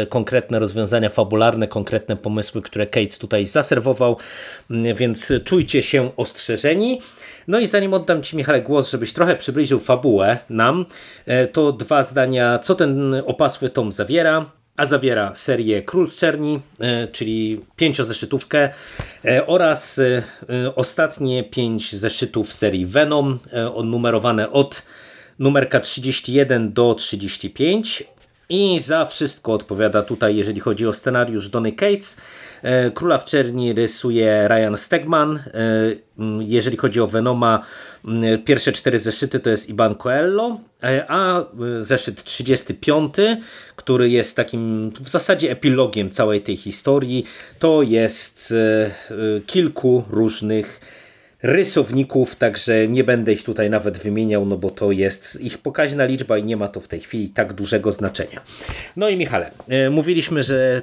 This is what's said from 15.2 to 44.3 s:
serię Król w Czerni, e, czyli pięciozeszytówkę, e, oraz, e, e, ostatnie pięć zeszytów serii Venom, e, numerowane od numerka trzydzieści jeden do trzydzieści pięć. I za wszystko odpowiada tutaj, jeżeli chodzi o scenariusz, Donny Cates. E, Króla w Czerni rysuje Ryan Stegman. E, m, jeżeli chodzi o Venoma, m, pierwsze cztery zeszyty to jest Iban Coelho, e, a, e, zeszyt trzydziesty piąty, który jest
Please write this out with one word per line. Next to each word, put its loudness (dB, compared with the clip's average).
serię 0
Król 0
w -10
Czerni, -2
e, -2
czyli -4
pięciozeszytówkę, -2
e, 2
oraz, 0
e, 2
e, -4
ostatnie -2
pięć -4
zeszytów -4
serii 0
Venom, 2
e, -4
numerowane 0
od 2
numerka 4
trzydzieści -6
jeden 2
do 4
trzydzieści -6
pięć. -2
I 2
za 0
wszystko -4
odpowiada 2
tutaj, 0
jeżeli -2
chodzi 0
o 0
scenariusz, -2
Donny -2
Cates. 0
E, 2
Króla 0
w -4
Czerni 0
rysuje 2
Ryan 2
Stegman. 0
E, -10
m, -4
jeżeli 0
chodzi 0
o 2
Venoma, 2
m, -2
pierwsze 2
cztery 0
zeszyty -4
to -2
jest -2
Iban 2
Coelho, -2
e, 0
a, 0
e, -4
zeszyt -2
trzydziesty -2
piąty, 2
który 2
jest 2